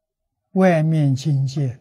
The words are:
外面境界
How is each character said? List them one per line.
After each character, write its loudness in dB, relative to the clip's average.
外 2
面 2
境 -2
界 -6